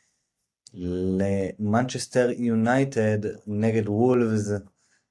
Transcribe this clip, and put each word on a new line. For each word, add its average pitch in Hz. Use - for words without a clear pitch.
למנצ'סטר 98
יונייטד 117
נגד 107
וולפס 110